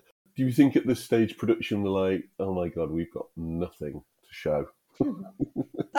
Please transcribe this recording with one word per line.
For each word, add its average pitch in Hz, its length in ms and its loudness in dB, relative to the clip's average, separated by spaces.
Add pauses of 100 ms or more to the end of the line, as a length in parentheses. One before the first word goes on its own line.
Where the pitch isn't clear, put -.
(360)
Do 131 80 -2
you 127 80 0
think 139 240 6
at 123 120 4
this 123 160 0
stage 113 340 2
production 110 460 0
were 98 80 0
like, 95 360 0 (120)
"Oh 95 160 -2
my 87 140 -2
God, 80 200 -4
we've 82 240 -4
got - 140 -10 (100)
nothing 82 680 -6 (200)
to - 80 -20
show"? 76 340 -2 (340)
<laughs> - 60 2 (920)